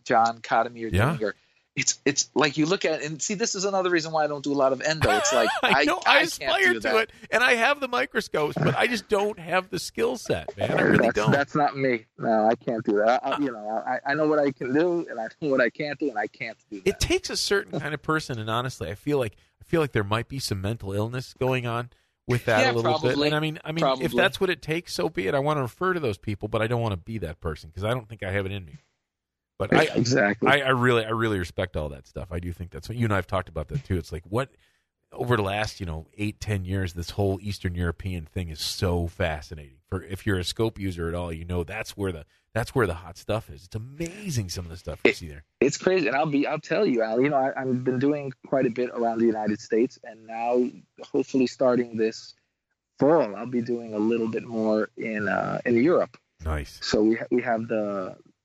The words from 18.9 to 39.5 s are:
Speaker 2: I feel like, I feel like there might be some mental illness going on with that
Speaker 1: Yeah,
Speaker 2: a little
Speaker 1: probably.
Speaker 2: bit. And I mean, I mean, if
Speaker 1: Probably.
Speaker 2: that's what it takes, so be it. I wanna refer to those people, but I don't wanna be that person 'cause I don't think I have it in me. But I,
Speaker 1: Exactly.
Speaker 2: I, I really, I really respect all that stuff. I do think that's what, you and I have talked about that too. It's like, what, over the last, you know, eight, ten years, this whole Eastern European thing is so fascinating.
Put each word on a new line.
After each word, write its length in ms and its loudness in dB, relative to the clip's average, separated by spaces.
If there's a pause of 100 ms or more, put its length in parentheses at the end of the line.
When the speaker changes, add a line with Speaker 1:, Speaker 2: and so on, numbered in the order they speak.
Speaker 2:
I 40 -6
feel 220 -2
like, 200 -2 (220)
I 60 -20
feel 160 2
like 120 0
there 120 2
might 240 -2
be 120 -8
some 200 -2
mental 320 -4
illness 480 -4
going 260 0
on 220 -4 (380)
with 180 2
that 160 6
Speaker 1:
Yeah, 60 6
Speaker 2:
a 80 2
little 80 2
Speaker 1:
probably. 340 2
Speaker 2:
bit. 120 2
And 60 0
I 60 2
mean, 240 -2
I 80 -10
mean, 60 -2
if 20 2
Speaker 1:
Probably. 280 2 (120)
Speaker 2:
that's 180 2
what 120 0
it 100 -2
takes, 320 -6
so 160 -2
be 180 -4
it. 80 0
I 40 4
wanna 240 0
refer 320 -2
to 60 -2
those 180 -2
people, 300 -6
but 120 0
I 60 2
don't 160 0
wanna 160 -2
be 180 -10
that 240 -8
person 340 -8
'cause 80 -8
I 120 0
don't 160 -8
think 120 -12
I 80 -6
have 140 0
it 80 -6
in 140 -8
me. 100 -20 (840)
But 180 0
I, 80 8 (100)
Speaker 1:
Exactly. 560 2
Speaker 2:
I, 120 6
I 80 -2
really, 340 4
I 60 -6
really 280 2
respect 380 -4
all 140 -4
that 180 -14
stuff. 240 -10
I 80 -4
do 120 -6
think 200 -12
that's 160 -14
what, 100 -8
you 60 2
and 80 2
I 40 2
have 120 -2
talked 200 -2
about 200 -6
that 160 -4
too. 120 -2
It's 140 -6
like, 180 -10
what, 220 -2 (600)
over 240 0
the 60 2
last, 360 -2
you 80 -6
know, 220 -8 (100)
eight, 220 -4
ten 240 -2
years, 300 -2
this 160 -8
whole 300 0
Eastern 360 -6
European 480 -4
thing 240 -8
is 120 -10
so 460 -2
fascinating. 720 -6 (120)